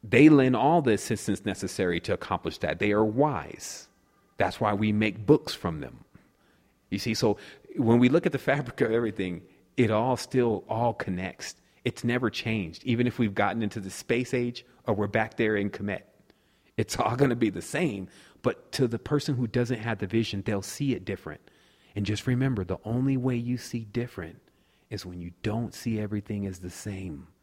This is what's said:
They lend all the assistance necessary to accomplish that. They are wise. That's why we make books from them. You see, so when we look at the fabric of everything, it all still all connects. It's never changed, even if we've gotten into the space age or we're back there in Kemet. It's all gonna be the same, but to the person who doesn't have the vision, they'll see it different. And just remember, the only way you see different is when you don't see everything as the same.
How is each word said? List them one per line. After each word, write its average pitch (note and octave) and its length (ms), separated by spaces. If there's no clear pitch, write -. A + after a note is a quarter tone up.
They A#2+ 260
lend C3 280
all D3+ 260
the B2 100
assistance G2+ 520
necessary F2+ 560
to - 120
accomplish - 460
that. E2 220
They G#2 100
are G#2+ 140
wise. A2 840
That's F#2 240
why G#2 120
we G#2+ 200
make G#2+ 340
books D3+ 280
from D#2+ 260
them. A#2+ 240
You G2 80
see, A2+ 160
so A2 220
when A#2 220
we B2 100
look D#3+ 180
at F3 60
the C3+ 60
fabric C3+ 420
of A2+ 100
everything, G2 520
it A#2 140
all A#2 260
still A#2 520
all A2+ 260
connects. - 600
It's - 200
never A#2+ 260
changed, G2+ 540
even A#2+ 220
if - 120
we've G#2+ 160
gotten G#2 280
into G#2 180
the F#2+ 100
space B2 440
age A#2+ 300
or A2 80
we're G2+ 120
back A2 300
there G#2+ 200
in G2+ 140
Kemet. G2+ 320
It's - 220
all A#2 180
gonna B2+ 200
be A#2+ 140
the F2 120
same, B2 460
but - 300
to B2+ 160
the A2+ 100
person D3 380
who B2 100
doesn't A#2+ 340
have A2 180
the G2+ 80
vision, G#2 380
they'll G2+ 180
see C#3 320
it F#2 100
different. F#2 360
And G2+ 120
just G#2 200
remember, B2+ 380
the F2 200
only B2+ 320
way B2+ 200
you A#2+ 220
see A#2 220
different G#2 600
is G#2 140
when F2+ 160
you F2 120
don't A2 320
see A2 260
everything G#2 460
as F#2 140
the F2+ 100
same. F#2 560